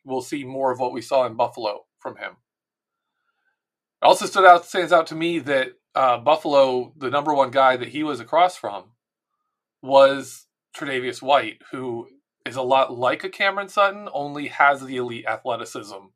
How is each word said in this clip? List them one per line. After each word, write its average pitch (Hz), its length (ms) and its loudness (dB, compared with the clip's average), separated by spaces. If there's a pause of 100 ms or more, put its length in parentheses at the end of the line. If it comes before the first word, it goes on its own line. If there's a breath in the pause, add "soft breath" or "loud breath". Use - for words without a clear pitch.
we'll 131 160 -6
see 139 240 -10
more 135 260 -2
of 120 80 -6
what 127 140 -4
we 113 80 -8
saw 131 240 0
in 117 100 -8
Buffalo 117 500 -4 (140)
from 120 160 -14
him. 92 220 -14 (1600)
It 139 40 4
also 185 200 6
stood 190 200 2
out, 175 200 8
stands 175 280 -2
out 165 140 4
to 160 80 -10
me 165 240 -4
that, 131 340 -2 (220)
uh, 123 240 2
Buffalo, 135 760 2
the 131 140 -8
number 147 240 0
one 131 180 -4
guy 131 240 4
that 120 140 -8
he 147 140 -6
was 143 160 -6
across 170 360 0
from 101 360 -12 (880)
was 135 640 2 (320)
Tre'Davious 127 440 -6
White, 131 400 0 (100)
who 123 360 -10 (380)
is 123 100 -10
a 135 60 -4
lot 127 340 2
like 127 280 -2
a 190 60 -8
Cameron 196 380 -2
Sutton, 202 460 0
only 143 340 -8
has 143 380 2
the 131 120 -8
elite 117 280 -8
athleticism 113 720 -8 (200)